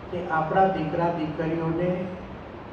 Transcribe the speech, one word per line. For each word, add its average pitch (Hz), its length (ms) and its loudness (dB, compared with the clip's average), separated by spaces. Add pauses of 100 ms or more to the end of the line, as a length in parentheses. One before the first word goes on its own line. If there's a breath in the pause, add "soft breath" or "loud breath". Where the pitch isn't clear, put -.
(100)
કે 175 180 -4
આપણા 160 360 4
દીકરા 170 540 2
દીકરીઓને 165 880 0 (680)